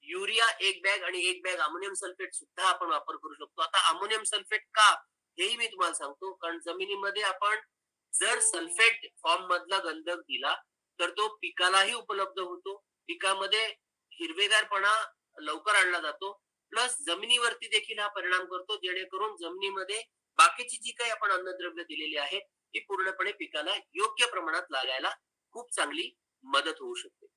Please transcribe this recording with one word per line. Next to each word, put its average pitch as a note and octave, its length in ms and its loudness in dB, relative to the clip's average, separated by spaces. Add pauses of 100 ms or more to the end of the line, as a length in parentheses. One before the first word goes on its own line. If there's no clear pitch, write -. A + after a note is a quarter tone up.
युरिया G3+ 440 2 (140)
एक F#3 240 0
बॅग G3 180 2
आणि F3 240 -2
एक F#3 180 -2
बॅग F#3 120 -2
अमोनियम E3+ 360 -2
सल्फेट F3+ 420 -8
सुद्धा - 340 -2
आपण F3+ 180 2
वापर D#3+ 300 -2
करू D3+ 180 -14
शकतो. D#3 280 -6
आता - 260 4
अमोनियम G3+ 340 0
सल्फेट G#3 400 -2 (120)
का, G#3+ 160 10 (480)
हेही G#3 180 0
मी A3+ 100 -2
तुम्हाला F3 280 0
सांगतो, - 380 -8
कारण E3+ 340 -6
जमिनीमध्ये G3 560 -4
आपण G3+ 380 0 (540)
जर A3 240 2
सल्फेट G3 680 2 (160)
फॉर्म F3 240 2
मधला F3 320 0
गंधक E3+ 380 -4
दिला D3 400 -4 (440)
तर E3+ 100 2
तो - 180 0
पिकालाही F#3+ 680 2
उपलब्ध G3 460 -4
होतो, F3+ 360 -8 (300)
पिकामध्ये G3 680 0 (380)
हिरवेगारपणा G3+ 920 2 (340)
लवकर D#3+ 360 -2
आणला F3+ 260 4
जातो, E3 320 -6 (380)
प्लस B3 260 0 (100)
जमिनीवरती A3+ 600 0
देखील G#3+ 300 -2
हा G#3 100 -2
परिणाम F#3+ 360 -2
करतो, F3+ 320 -6
जेणेकरून F#3 600 -4
जमिनीमध्ये G3 680 -6 (340)
बाकीची C6+ 400 6
जी - 160 -10
काही A#3 180 -2
आपण G#3+ 200 0
अन्नद्रव्य F3 520 -4
दिलेली D#3 340 -6
आहेत D3 260 -4
ती - 360 -12
पूर्णपणे F#3+ 540 -2
पिकाला D#3+ 420 -6 (200)
योग्य A3+ 320 2
प्रमाणात F3 440 -2
लागायला C3+ 400 -2 (400)
खूप - 240 -12
चांगली C#4+ 420 -4 (260)
मदत C4+ 360 0
होऊ F4+ 160 -8
शकते. - 320 -16 (100)